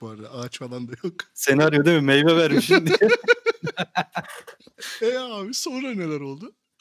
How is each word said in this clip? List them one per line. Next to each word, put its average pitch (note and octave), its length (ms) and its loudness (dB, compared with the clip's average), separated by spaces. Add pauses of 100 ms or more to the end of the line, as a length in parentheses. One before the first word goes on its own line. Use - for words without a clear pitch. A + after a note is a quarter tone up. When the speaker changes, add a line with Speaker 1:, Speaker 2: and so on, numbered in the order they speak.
Speaker 1:
bu A#2 80 -14
arada. G#2+ 240 -16
Ağaç B2 260 -12
falan B2 300 -10
da B2 40 -12 (120)
yok. F3 100 -6 (200)
Speaker 2:
Seni C#3 300 2
arıyor D3+ 200 4
değil E3+ 160 6
mi? C#3 60 0
"Meyve C#3+ 300 6
vermişsin." A#3+ 500 4
diye. G4 280 4
<laughs> A#4+ 40 -2 (1800)
Speaker 1:
E A#3+ 160 -2
abi, A#3 360 -10
sonra C4 400 -6
neler D#3+ 260 -6
oldu? C#3+ 320 -14 (280)